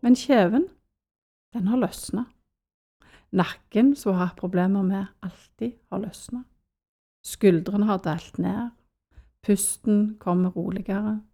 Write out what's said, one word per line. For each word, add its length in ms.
Men 140
kjeven, 500
den 160
har 120
løsnet. 480
Nakken, 640
som 160
hun 60
har 100
hatt 100
problemer 460
med, 240
alltid 480
har 120
løsnet. 420
Skuldrene 640
har 160
delt 320
ned. 360
Pusten 760
kommer 340
roligere. 640